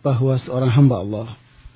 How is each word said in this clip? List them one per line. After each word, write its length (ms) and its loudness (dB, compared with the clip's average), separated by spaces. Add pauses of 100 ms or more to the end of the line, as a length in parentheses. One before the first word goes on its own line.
bahwa 400 0
seorang 320 -2
hamba 320 4
Allah 220 -8 (480)